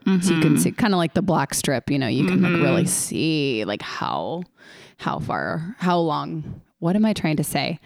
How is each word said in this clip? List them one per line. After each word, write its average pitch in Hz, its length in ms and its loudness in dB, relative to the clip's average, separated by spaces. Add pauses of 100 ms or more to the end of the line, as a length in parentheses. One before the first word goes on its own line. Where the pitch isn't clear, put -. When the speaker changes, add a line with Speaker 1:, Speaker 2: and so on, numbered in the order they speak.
Speaker 1:
So 190 80 4 (200)
you 165 60 2
can 156 140 4
Speaker 2:
Mm-hmm. - 60 4
Speaker 1:
see, 175 120 2
kinda 214 240 2
like 170 200 0
the 180 60 4
block 160 320 0
strip, - 380 -2
you 143 80 2
know, 131 80 0
you 123 180 2
can, 185 160 2
like, 175 120 2 (100)
really 170 200 4
Speaker 2:
Mm-hmm. - 40 2
Speaker 1:
see, 139 800 -2
like, 104 160 -4
how, 92 600 -6 (560)
how 143 200 -4
far, 156 600 -4
how 175 200 2
long, 156 600 -4 (180)
what 180 160 0
am 214 100 4
I 220 60 2
trying 156 260 0
to 160 60 -2
say? 143 420 -2